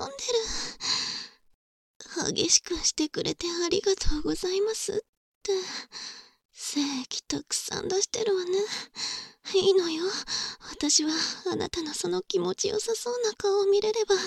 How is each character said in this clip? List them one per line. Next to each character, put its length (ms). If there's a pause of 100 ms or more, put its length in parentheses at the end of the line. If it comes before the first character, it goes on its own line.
(2250)
激 160
し 120
く 220
し 100
て 160
く 140
れ 120
て 160
あ 180
り 120
が 140
と 240
う 20
ご 140
ざ 160
い 100
ま 140
す 180
っ 20 (480)
て。 100 (1000)
精 280
液 420
た 200
く 100
さ 280
ん 60
出 140
し 80
て 160
る 100
わ 100
ね。 140 (920)
い 160
い 40
の 160
よ。 140 (680)
私 340
は 60 (400)
あ 40
な 140
た 120
の 120
そ 140
の 140
気 180
持 160
ち 140
よ 100
さ 160
そ 160
う 100
な 140
顔 240
を 60
見 160
れ 120
れ 120
ば、 100 (120)